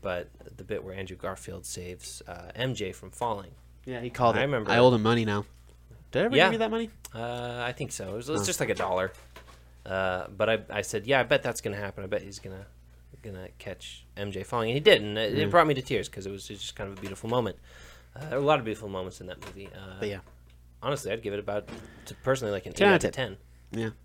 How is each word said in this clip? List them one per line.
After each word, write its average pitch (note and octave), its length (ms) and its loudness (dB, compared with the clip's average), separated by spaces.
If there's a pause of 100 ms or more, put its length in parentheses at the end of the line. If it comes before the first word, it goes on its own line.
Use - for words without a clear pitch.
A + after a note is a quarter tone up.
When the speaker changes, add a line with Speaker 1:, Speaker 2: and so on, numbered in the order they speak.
Speaker 1:
But F2+ 300 -4 (260)
the G2 80 -14
bit G2+ 200 -4
where F#2+ 100 -10
Andrew F#2+ 220 -8
Garfield F#2+ 500 -8
saves, - 600 -12
uh, F2 280 -14
M B2+ 200 -2
J G2 180 -4
from F#2+ 180 -14
falling. G#2 400 -4 (340)
Speaker 2:
Yeah, B2+ 160 -8
he B2 80 -6
called A#2 280 4
Speaker 1:
I A2+ 40 4
Speaker 2:
it. - 40 4
Speaker 1:
remember. B2 260 0
Speaker 2:
I A2+ 80 8
owe B2+ 120 12
them A#2 120 4
money A2+ 240 6
now. G#2 180 0 (680)
Did C#3 120 2
I - 40 4
ever B3+ 100 4
Speaker 1:
Yeah. F3 100 10
Speaker 2:
give A3 80 4
you A3+ 60 -2
that A3 100 0
money? A3+ 200 -2 (240)
Speaker 1:
Uh, A#2+ 480 -6
I B2 100 -2
think B2 200 -8
so. F#2+ 180 -8
It G2+ 60 -6
was, A#2+ 120 -8
it D3+ 40 -2
was G3 100 0
Speaker 2:
Oh. - 20 0
Speaker 1:
just, F#3+ 160 -2
like, B2+ 100 0
a G2 40 2
dollar. F#2 380 0 (720)
Uh, F#2+ 440 0
but G#2 200 0
I, A2 100 4 (120)
I G#2 120 -2
said, G#2 240 -4
"Yeah, C3+ 140 6
I - 40 2
bet C3+ 180 2
that's A#2+ 180 -4
gonna G#2 160 -4
happen. G2+ 280 -8
I - 20 -8
bet G2 160 -2
he's G2 160 -12
gonna, F#2+ 280 -12 (560)
gonna F#2 260 -12 (100)
catch - 480 -14 (100)
M G2+ 160 -4
J F#2+ 100 -6
falling," A2+ 280 0
and B2 40 0
he C#3+ 60 0
didn't. G#2+ 380 6
It, A2 160 0
it C#3 40 2
Speaker 2:
Yeah. D3+ 80 2
Speaker 1:
brought D#3+ 200 8
me D3 80 4
to C3 80 -2
tears A2 260 -2
'cause G2 180 -12
it G2 40 -4
was G2+ 180 -10
just - 280 -10
kind G2 140 -8
of G2 80 -12
a - 20 -14
beautiful G2 280 -8
moment. A2+ 280 2 (600)
Uh, B2+ 40 -14 (100)
there C3+ 80 0
were C#3 60 0
a - 20 4
lot D3+ 120 6
of B2 60 -4
beautiful G#2+ 240 -4
moments F#2 320 -6
in F2+ 60 -12
that - 180 -12
movie. G2 300 -14
Uh, F#2+ 260 -14
Speaker 2:
But G#2+ 80 -4
yeah. G2 120 -6 (640)
Speaker 1:
honestly, B2+ 300 -2
I'd A2+ 100 -4
give G2+ 120 -4
it G2+ 60 -2
about, G#2 280 -4 (380)
t-, - 160 -12
personally, B2+ 300 0
like, G2 140 -2
an F2+ 60 -10
Speaker 2:
Ten G3 160 6
Speaker 1:
eight G3 40 10
Speaker 2:
out F3+ 40 8
of - 80 2
Speaker 1:
out - 40 2
of F2+ 60 -2
Speaker 2:
ten. G#2+ 220 -4 (340)
Speaker 1:
ten. A2 120 -4
Speaker 2:
Yeah. A2 80 -2 (140)